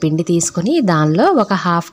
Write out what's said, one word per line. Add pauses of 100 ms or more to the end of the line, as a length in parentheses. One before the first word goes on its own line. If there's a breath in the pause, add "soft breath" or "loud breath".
పిండి
తీసుకొని (200)
దానిలో (160)
ఒక (140)
హాఫ్